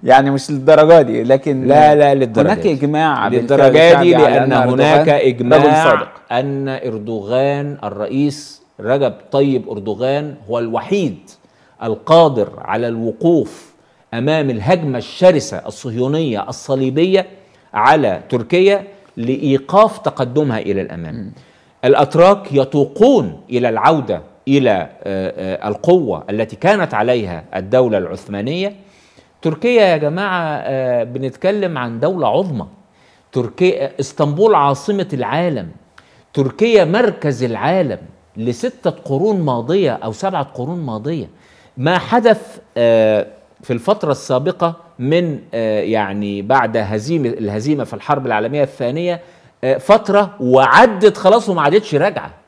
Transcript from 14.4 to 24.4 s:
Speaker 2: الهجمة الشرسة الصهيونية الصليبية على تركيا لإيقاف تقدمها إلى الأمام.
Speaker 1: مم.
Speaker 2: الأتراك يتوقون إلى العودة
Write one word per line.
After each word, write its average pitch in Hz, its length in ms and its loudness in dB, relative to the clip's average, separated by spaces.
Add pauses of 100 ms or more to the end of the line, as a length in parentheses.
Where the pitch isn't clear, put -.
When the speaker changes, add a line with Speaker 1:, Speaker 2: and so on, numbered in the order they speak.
Speaker 2:
الهجمة 131 480 -6
الشرسة 151 680 0
الصهيونية 127 800 -6
الصليبية 135 800 -2 (480)
على 120 540 2
تركيا 185 560 0 (320)
لإيقاف 135 800 0
تقدمها 131 600 -4
إلى 98 220 -4
الأمام. 82 340 -10
Speaker 1:
مم. 110 180 -14 (520)
Speaker 2:
الأتراك 151 680 4
يتوقون 160 880 2 (100)
إلى 123 180 0
العودة 110 540 0 (260)